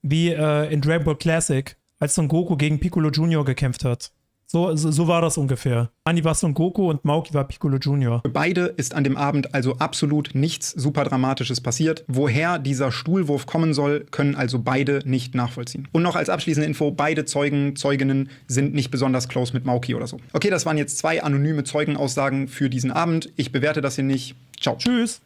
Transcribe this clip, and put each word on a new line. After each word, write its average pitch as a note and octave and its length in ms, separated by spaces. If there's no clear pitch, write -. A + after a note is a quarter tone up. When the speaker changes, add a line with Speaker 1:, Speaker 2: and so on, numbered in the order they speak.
Speaker 1:
Wie, D#3+ 280
äh, D3+ 440
in D3 80
Dragon D#3 240
Ball D#3 120
Classic, D#3+ 580
als D3+ 160
Son D#3+ 120
Goku E3+ 300
gegen D3 240
Piccolo E3 280
Junior D#3 360
gekämpft C3 400
hat. A#2+ 260
So, E3+ 240
so, D#3 140
so D#3 180
war E3+ 140
das D#3+ 160
ungefähr. B2+ 540
Anni E3 180
war D#3+ 100
Son D3+ 220
Goku F3+ 340
und D3 160
Mauki D#3 300
war C#3 80
Piccolo C3+ 340
Junior. C3 480
Speaker 2:
Für A#2+ 60
beide E3+ 340
ist D#3 300
an D3 80
dem C3+ 120
Abend C#3+ 380
also C3 240
absolut D3+ 560
nichts D3+ 380
super C#3+ 320
Dramatisches C3 580
passiert. D#3 460
Woher D3 500
dieser C3+ 340
Stuhlwurf D#3+ 540
kommen D#3+ 300
soll, C#3+ 340
können C#3+ 260
also B2+ 240
beide C#3 460
nicht B2+ 300
nachvollziehen. B2 560
Und E3 100
noch F3 140
als D#3+ 140
abschließende D3+ 360
Info, D3+ 240
beide D3+ 360
Zeugen, C#3+ 500
Zeuginnen C3+ 540
sind C#3 260
nicht C3 160
besonders B2+ 400
close B2 240
mit B2+ 120
Mauki B2 280
oder A#2 140
so. - 100
Okay, - 160
das F3+ 160
waren D#3 120
jetzt D3 200
zwei E3 240
anonyme D3 440
Zeugenaussagen C#3 840
für C3+ 240
diesen B2+ 180
Abend. E3 460
Ich - 160
bewerte D3 300
das C3+ 140
hier C#3 100
nicht. C3+ 300
Ciao. A#2 180
Speaker 1:
Tschüss. A#3+ 480